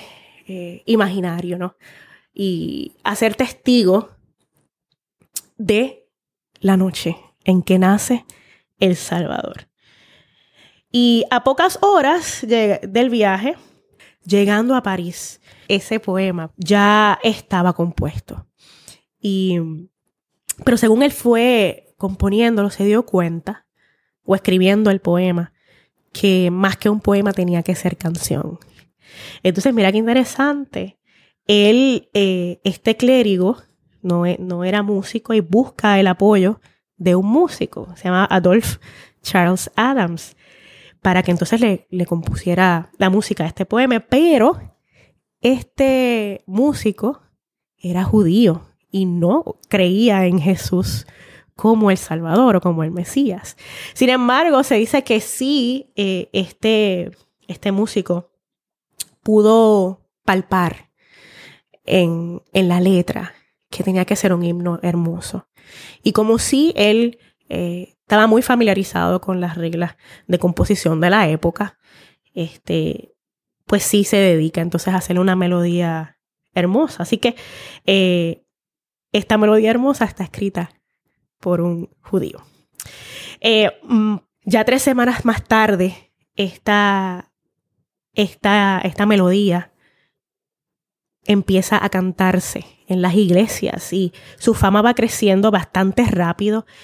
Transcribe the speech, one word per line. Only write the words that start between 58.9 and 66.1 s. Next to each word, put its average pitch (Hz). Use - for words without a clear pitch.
pudo 214
palpar 185
en, 170
en 190
la 175
letra 180
que -
tenía 185
que 202
ser 185
un 175
himno 175
hermoso. 170
Y -